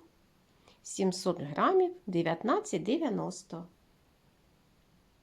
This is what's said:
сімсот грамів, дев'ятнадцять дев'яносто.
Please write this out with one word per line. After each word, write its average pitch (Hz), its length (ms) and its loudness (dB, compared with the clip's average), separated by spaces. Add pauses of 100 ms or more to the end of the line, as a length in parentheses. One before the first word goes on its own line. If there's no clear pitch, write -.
(840)
сімсот 185 600 -2
грамів, 349 520 2 (120)
дев'ятнадцять 175 760 0
дев'яносто. 185 840 -2 (1600)